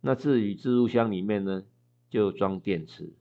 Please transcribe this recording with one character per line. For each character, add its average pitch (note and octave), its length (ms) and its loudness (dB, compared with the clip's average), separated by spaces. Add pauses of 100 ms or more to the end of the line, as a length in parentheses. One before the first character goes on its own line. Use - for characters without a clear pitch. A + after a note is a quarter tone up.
那 C3+ 140 0
至 B2+ 280 2
于 G2+ 120 -2
置 - 160 -4
入 B2 160 4
箱 A#2 240 2
里 F#2 120 -2
面 G2+ 220 0
呢， F#2+ 200 -4 (440)
就 G#2 220 2
装 F#2+ 300 -2
电 E2+ 260 -4
池。 E2 340 -16